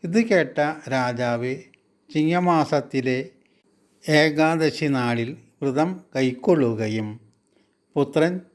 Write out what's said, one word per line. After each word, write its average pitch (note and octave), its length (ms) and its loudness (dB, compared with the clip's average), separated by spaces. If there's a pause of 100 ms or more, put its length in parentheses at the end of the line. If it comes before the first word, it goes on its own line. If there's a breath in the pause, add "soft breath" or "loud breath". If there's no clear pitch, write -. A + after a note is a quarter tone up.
ഇത് G#3+ 240 0
കേട്ട D#3 600 0
രാജാവ് B2 640 -2 (580)
ചിങ്ങമാസത്തിലെ D3+ 1160 0 (800)
ഏകാദശി D#3 760 2
നാളിൽ B2 520 -2 (240)
വ്രതം D3+ 400 -2 (140)
കൈക്കൊള്ളുകയും A#2 1040 0 (760)
പുത്രൻ D#3+ 460 0 (140)